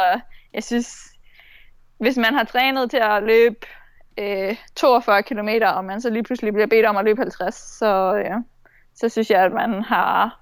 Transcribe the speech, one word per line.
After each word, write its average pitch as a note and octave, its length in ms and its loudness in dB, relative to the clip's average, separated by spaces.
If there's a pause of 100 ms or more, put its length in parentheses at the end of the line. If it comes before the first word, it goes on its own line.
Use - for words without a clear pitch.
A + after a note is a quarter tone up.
(540)
jeg A3 100 -8
synes, A#3+ 320 -6 (1000)
hvis B3+ 200 0
man A3+ 160 2
har C4+ 100 2
trænet C4 480 0
til D4 60 -2
at G#3+ 260 0
løbe, A3+ 420 2 (520)
øh, G3+ 380 -4 (200)
toogfyrre A#3+ 480 2
kilometer, G#3+ 460 -2
og F#3 160 -2
man G3 160 -8
så B3 80 -4
lige A3+ 140 -2
pludselig A3+ 300 -4
bliver G#3 140 2
bedt A3 180 4
om G#3 120 0
at G3 80 0
løbe G#3+ 160 0
halvtreds, G#3 340 -6
så, F#3+ 600 -2
øh, G3+ 160 -4 (640)
så A#3 140 -4
synes A3 220 -2
jeg, F#3+ 120 6
at F#3 80 2
man A3 320 -4
har G3 580 -2